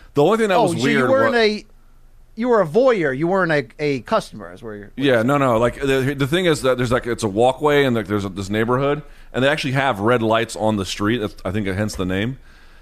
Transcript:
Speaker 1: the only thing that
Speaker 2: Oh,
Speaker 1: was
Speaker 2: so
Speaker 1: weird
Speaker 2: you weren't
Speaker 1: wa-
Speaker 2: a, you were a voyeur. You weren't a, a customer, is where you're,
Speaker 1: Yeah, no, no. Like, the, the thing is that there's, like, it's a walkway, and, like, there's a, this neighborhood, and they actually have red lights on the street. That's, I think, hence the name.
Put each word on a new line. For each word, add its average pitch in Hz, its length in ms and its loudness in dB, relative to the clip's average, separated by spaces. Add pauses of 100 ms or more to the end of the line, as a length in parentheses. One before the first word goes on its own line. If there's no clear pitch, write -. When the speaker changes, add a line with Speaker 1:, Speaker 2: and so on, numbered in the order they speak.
(140)
Speaker 1:
the 143 100 4
only 214 140 4
thing 220 100 0
that 185 80 2
Speaker 2:
Oh, 220 80 4
Speaker 1:
was 175 120 0
Speaker 2:
so 113 60 -2
Speaker 1:
weird - 200 2
Speaker 2:
you 254 80 2
weren't 269 240 2
Speaker 1:
wa- 233 60 2
Speaker 2:
a, 214 240 0 (720)
you 233 120 -2
were 226 120 4
a 175 60 2
voyeur. 175 500 2
You 156 120 0
weren't 185 240 0
a, 143 140 0 (140)
a 143 200 -2
customer, 107 520 -6
is 98 100 -20
where 110 140 -12
you're, 104 200 -18
Speaker 1:
Yeah, 123 260 2
no, 143 160 2
no. 127 200 2
Like, 120 220 0
the, 135 360 0
the 135 100 -2
thing 175 200 0
is 147 160 2
that 127 140 2
there's, 123 160 -2
like, 120 140 -2
it's 113 180 -4
a 107 40 -2
walkway, 131 560 2
and, 127 120 2
like, 104 100 -4
there's 101 180 -2
a, 101 40 -6
this 95 200 -8
neighborhood, 127 540 0 (300)
and 120 120 -2
they 135 40 2
actually 147 240 -2
have 135 280 0
red 113 220 2
lights 113 340 0
on 107 200 0
the 95 80 -4
street. 107 340 -2
That's, 104 160 -6 (100)
I 98 80 -4
think, 104 160 -4
hence 101 280 -4
the 95 100 -6
name. 101 320 -4 (440)